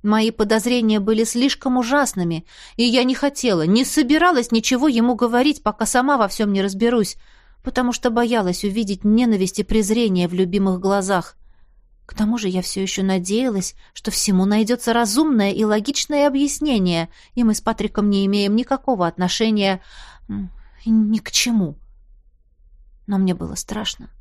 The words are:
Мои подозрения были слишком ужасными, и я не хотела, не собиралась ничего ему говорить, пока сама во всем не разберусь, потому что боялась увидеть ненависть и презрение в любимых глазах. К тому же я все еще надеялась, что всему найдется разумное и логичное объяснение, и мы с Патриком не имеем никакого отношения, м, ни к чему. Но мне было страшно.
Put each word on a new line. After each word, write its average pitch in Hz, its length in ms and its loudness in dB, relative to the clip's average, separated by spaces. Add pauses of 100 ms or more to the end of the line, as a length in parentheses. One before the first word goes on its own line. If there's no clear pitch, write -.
Мои 220 300 2
подозрения 220 680 0
были 220 240 2
слишком 254 500 -2
ужасными, 226 720 -2 (320)
и 233 60 2
я 247 200 2
не 254 120 0
хотела, 247 480 0
не 208 200 4
собиралась 302 680 2
ничего 240 360 0
ему 240 280 2
говорить, 247 480 0
пока 214 220 -2
сама 269 320 2
во 208 120 2
всем 208 240 -2
не 196 80 0
разберусь, 202 560 0 (460)
потому 247 280 -2
что 240 200 -2
боялась 220 520 0
увидеть 202 400 -4
ненависть 208 560 2
и 208 40 -2
презрение 208 680 2
в 175 40 -6
любимых 185 460 0
глазах. 190 560 -2 (720)
К - 80 -20
тому 214 240 0
же 208 120 -4
я 185 120 -2
все 190 200 -6
еще 190 220 -4
надеялась, 190 680 -2 (200)
что - 180 -8
всему 190 340 2
найдется 226 480 0
разумное 233 580 2
и 214 120 -2
логичное 277 640 0
объяснение, 254 840 0 (240)
и 240 100 0
мы 214 120 2
с - 60 -8
Патриком 214 480 -2
не 196 180 2
имеем 202 280 2
никакого 247 520 -2
отношения, 196 720 0 (480)
м, 202 220 -8 (340)
ни 220 320 2
к - 140 -8
чему. 202 460 -2 (1300)
Но 202 100 -2
мне 190 160 2
было - 220 -8
страшно. - 640 -10